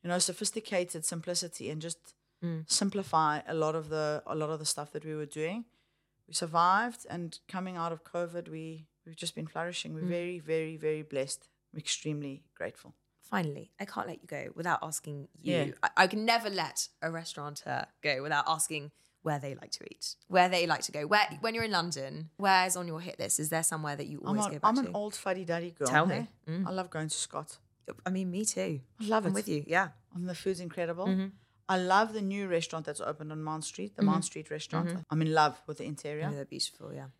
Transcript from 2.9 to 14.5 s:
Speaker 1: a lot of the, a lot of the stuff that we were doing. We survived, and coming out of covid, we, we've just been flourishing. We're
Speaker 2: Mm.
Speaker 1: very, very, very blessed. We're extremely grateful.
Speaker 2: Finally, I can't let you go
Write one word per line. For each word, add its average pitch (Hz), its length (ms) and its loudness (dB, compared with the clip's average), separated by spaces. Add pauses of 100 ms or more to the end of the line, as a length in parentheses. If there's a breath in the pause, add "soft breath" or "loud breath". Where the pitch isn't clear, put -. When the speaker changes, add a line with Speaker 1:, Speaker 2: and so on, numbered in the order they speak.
Speaker 1:
a 160 80 -4
lot 156 200 2
of 156 140 -4
the, 151 380 0
a - 80 -4
lot 156 160 -2
of 156 80 -4
the 156 80 -6
stuff - 260 -4
that 156 140 -8
we 156 80 -6
were 151 100 -6 (160)
doing. 196 240 -4 (640)
We 165 60 -16
survived, 180 760 4
and 170 300 -6 (100)
coming 185 300 -6
out 165 140 -2
of 160 120 -10
covid, 170 460 -4
we, 160 360 -10 (200)
we've 160 100 -16
just - 180 -6
been 160 120 -6
flourishing. 160 480 -6
We're 160 80 -4
Speaker 2:
Mm. 180 60 0 (100)
Speaker 1:
very, 175 220 -4
very, 160 360 0
very 156 260 0
blessed. 143 460 -4 (240)
We're 160 60 -8
extremely 147 640 -4 (120)
grateful. - 400 -8 (280)
Speaker 2:
Finally, 165 480 -2 (100)
I 202 60 -4
can't - 200 -4
let - 140 -10
you 175 80 -20
go - 260 -8